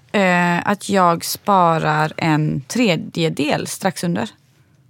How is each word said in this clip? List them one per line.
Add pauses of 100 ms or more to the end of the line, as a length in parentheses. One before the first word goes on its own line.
(120)
eh,
att
jag
sparar
en
tredjedel,
strax
under. (600)